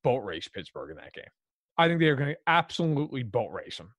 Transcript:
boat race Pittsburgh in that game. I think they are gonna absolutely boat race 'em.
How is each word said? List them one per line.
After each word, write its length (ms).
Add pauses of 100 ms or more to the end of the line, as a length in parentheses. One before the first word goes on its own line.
boat 180
race 260
Pittsburgh 420
in 60
that 180
game. 100 (540)
I 100
think 100
they 100
are 80
gonna 200 (100)
absolutely 760
boat 300
race 280
'em. 180